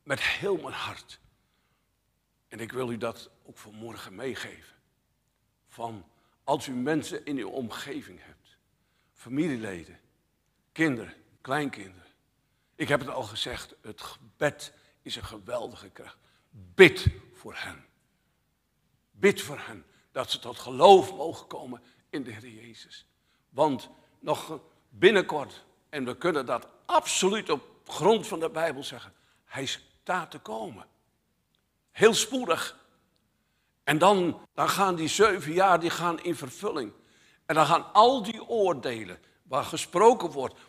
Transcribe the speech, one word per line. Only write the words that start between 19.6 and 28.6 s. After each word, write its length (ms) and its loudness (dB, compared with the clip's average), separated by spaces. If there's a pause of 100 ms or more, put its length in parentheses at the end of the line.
dat 180 -4
ze 80 -4
tot 200 -12
geloof 560 8
mogen 320 -8
komen 360 -14 (280)
in 120 -8
de 80 -14
Heer 200 -16
Jezus. 560 -20 (420)
Want 400 0 (300)
nog 420 -6 (280)
binnenkort, 760 2 (240)
en 160 -6
we 120 -8
kunnen 300 -2
dat 200 -6 (180)
absoluut 640 0
op 120 -2 (220)
grond 420 2
van 140 -6
de 100 -4
Bijbel 340 -4